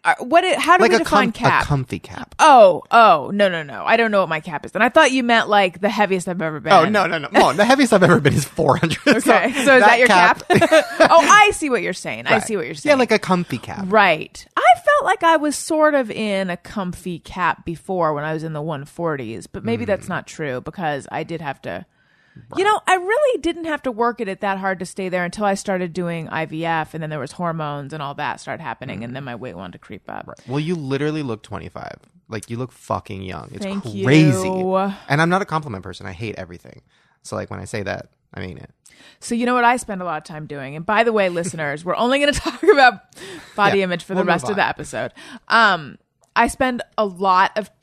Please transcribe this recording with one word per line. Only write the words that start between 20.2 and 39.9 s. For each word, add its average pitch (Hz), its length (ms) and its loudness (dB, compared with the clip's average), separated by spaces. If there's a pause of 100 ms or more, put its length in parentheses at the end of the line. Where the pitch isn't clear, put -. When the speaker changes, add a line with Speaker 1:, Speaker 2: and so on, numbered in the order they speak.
Speaker 1:
true 135 340 -8
because 156 500 -8
I 151 120 -8
did 160 180 -10
have 143 220 -10
to, - 240 -12 (640)
Speaker 2:
Right. - 100 -8
Speaker 1:
you 370 60 -2
know, 415 240 0
I 370 80 4
really 440 440 0
didn't 330 260 -6
have 302 180 -6
to 262 80 -4
work 233 280 -2
at 214 80 -6
it 190 120 -10
that 196 180 -4
hard 190 220 -4
to 185 60 -8
stay 190 220 -8
there 175 160 -4
until 208 200 -6
I 196 100 2
started 185 380 -4
doing 170 360 -6
I 160 180 -6
V 156 200 -8
F, 160 260 -4
and 160 80 -10
then 156 80 -8
there 151 120 -8
was 123 100 -10
hormones 156 640 -8
and 151 100 -10
all 143 120 -10
that 139 260 -8
started 131 200 -10
happening, 113 400 -12
Speaker 2:
Mm. 117 40 -12
Speaker 1:
and 120 120 -12
then 139 60 -12
my 123 140 -12
weight 107 200 -14
wanted 90 180 -16
to - 40 -20
creep - 300 -18
up. 50 180 -12
Speaker 2:
Right. - 100 -18 (120)
Well, 131 100 -4
you 156 160 -4
literally 147 480 -4
look 113 220 -8
twenty-five. 85 500 -14 (340)
Like, 110 220 -12
you 117 60 -8
look 127 160 -10
fucking 98 500 -10
young. 85 300 -14
It's 143 120 -12
Speaker 1:
Thank 196 200 -8
Speaker 2:
crazy. 135 640 2
Speaker 1:
you. 185 280 -2 (320)
Speaker 2:
And 147 140 0
I'm 165 60 2
not 185 140 0
a - 20 -4
compliment 139 400 -8
person. 95 220 -14
I 95 60 -12
hate 101 240 -10
everything. 87 460 -18 (400)
So, - 140 -12
like, 101 160 -8
when 95 80 -10
I 95 60 -12
say 101 180 -8
that, 95 240 -8 (260)
I 95 60 -12
mean 92 180 -12
it. - 120 -20 (500)
Speaker 1:
So - 160 -8
you 233 100 -2
know 247 80 0
what 247 100 2
I 240 120 4
spend 196 260 -10